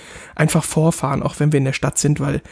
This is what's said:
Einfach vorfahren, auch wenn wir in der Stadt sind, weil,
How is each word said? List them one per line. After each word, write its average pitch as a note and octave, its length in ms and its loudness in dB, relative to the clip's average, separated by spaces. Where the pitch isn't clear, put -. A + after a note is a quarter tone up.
Einfach D#3 300 2
vorfahren, D#3 580 0
auch - 180 -4
wenn D3+ 100 2
wir D3+ 80 2
in C3+ 60 2
der C3+ 80 -2
Stadt - 240 -4
sind, D3 240 2
weil, C#3+ 320 -2